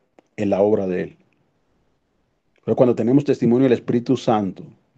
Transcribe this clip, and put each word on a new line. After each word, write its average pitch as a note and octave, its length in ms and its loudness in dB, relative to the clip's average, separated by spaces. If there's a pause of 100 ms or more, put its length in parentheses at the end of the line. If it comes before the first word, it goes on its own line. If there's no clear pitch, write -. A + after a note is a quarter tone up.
(360)
en G#2 140 -2
la F#2+ 100 0
obra G#2 260 2
de F2+ 160 -4
Él. D#2+ 140 -12 (1500)
Pero A2 120 -2
cuando B2 180 4
tenemos B2 300 2
testimonio B2 400 0
del A#2+ 140 2
Espíritu A#2+ 380 -2
Santo, G#2+ 480 -4 (340)